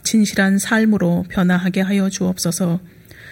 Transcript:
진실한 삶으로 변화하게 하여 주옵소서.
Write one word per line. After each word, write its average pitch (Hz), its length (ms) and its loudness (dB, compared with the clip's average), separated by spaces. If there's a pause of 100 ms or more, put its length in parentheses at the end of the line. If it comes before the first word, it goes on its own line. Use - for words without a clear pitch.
진실한 202 540 2
삶으로 196 680 0
변화하게 180 520 0
하여 190 280 0
주옵소서. 180 720 -2 (520)